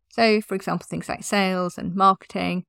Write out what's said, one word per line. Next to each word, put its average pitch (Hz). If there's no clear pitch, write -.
So, 220
for -
example, 175
things -
like -
sales 185
and 175
marketing, 190